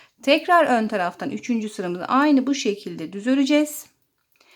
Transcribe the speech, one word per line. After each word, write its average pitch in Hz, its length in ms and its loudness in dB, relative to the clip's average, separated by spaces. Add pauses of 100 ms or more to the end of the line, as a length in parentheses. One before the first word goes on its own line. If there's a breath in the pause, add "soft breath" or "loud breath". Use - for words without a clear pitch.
(240 soft breath)
Tekrar 320 420 4
ön 226 220 0
taraftan 180 420 -4
üçüncü 214 400 -4
sıramızı 180 360 -8
aynı 269 420 2
bu 277 80 0
şekilde 180 580 -6
düz 202 140 -6
öreceğiz. 294 580 0 (720 soft breath)